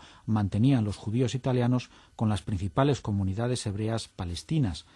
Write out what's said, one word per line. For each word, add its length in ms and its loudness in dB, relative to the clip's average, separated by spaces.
mantenían 580 2
los 140 -2
judíos 360 -2
italianos 560 0
con 100 2
las 140 2
principales 580 0
comunidades 680 -2
hebreas 440 -4
palestinas, 760 -4